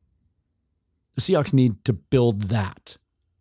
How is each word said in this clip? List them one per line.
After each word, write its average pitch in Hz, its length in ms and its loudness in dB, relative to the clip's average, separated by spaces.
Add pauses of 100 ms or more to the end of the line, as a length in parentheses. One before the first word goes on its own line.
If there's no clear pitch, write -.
(1160)
The - 80 -4
Seahawks 170 300 0
need 127 340 2
to 127 60 0
build 117 500 0
that. 98 560 -8 (420)